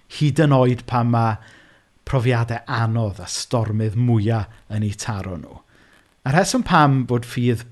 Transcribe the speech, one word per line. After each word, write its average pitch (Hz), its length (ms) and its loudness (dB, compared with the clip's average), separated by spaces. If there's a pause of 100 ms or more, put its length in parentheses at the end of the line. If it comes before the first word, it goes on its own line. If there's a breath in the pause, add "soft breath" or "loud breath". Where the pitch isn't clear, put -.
(180 soft breath)
hyd 151 260 2
yn 143 120 4
oed 123 340 2
pan 120 240 0
ma' 113 240 0 (680 soft breath)
profiadau 117 640 -2
anodd 113 520 -2
a 87 80 -14
stormydd 110 680 -2
mwya 113 460 2 (260 soft breath)
yn 107 160 -4
eu 101 80 -4
taro 98 460 -8
nhw. 65 180 -18 (680 soft breath)
A 135 80 -2
rheswm 196 320 2
pam 139 400 4
bod 120 200 -2
ffydd 120 460 -2